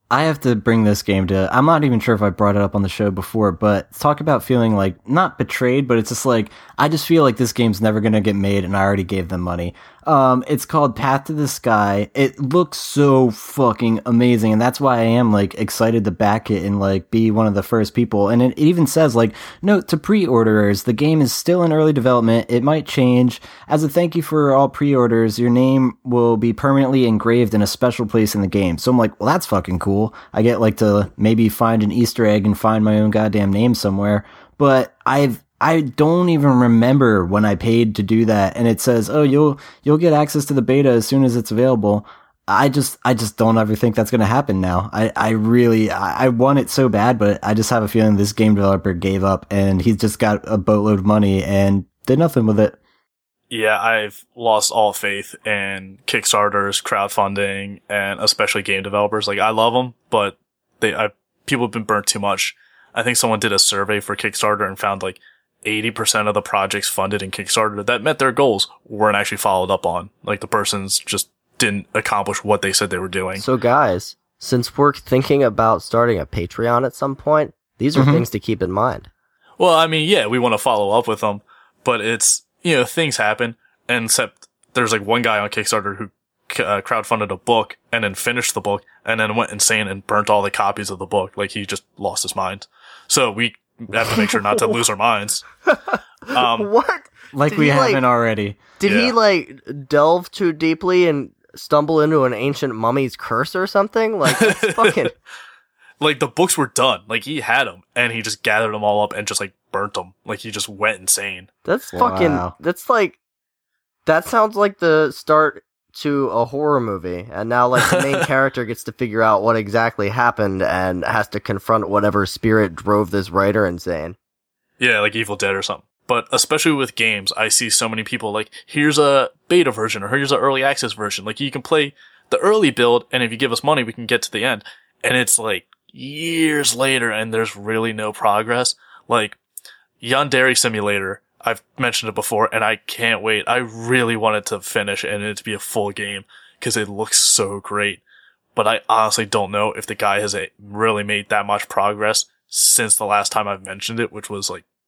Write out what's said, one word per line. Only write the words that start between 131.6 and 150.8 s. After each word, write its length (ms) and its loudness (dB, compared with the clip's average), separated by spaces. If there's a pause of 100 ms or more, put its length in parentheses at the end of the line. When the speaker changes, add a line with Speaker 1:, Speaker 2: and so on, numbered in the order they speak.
Speaker 2:
play 320 -2 (380)
the 80 2
early 320 2
build, 420 2
and 100 -2
if 80 -4
you 60 -8
give 160 -2
us 100 -4
money, 200 0
we 100 -8
can 140 -14
get 160 0
to 80 -10
the 120 -4
end. 200 -4 (420)
And 100 0
it's, 240 0
like, 280 -4 (260)
years 800 -2
later, 360 0
and 220 -4
there's 220 -4
really 380 -4
no 180 -6
progress. 640 0 (320)
Like, 300 -2 (640)
Yandere 560 2
Simulator, 640 -2 (200)
I've 200 -4 (160)
mentioned 320 -4
it 60 -10
before, 380 0
and 100 -2
I 140 0
can't 440 -4
wait. 260 -2
I 100 0
really 580 -2
want 200 0
it 120 -6
to 140 -6
finish 420 -6
and 200 -6
it 140 -8
to 60 -14
be 100 -8
a 60 -8
full 320 -6
game, 340 -10 (340)
'cause 180 -6
it 120 -4
looks 300 -4
so 400 0
great. 420 -4 (540)
But 120 2
I 220 0
honestly 360 2
don't 260 -2
know 220 0
if 120 -12
the 100 -10
guy 240 -2
has, 160 -4
uh, 120 -6 (140)
really 420 -2